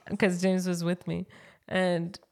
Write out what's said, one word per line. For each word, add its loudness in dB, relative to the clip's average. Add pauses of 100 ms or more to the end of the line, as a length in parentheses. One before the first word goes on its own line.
(200)
'cause 2
James 2
was -2
with -2
me. -4 (420)
And 0 (120)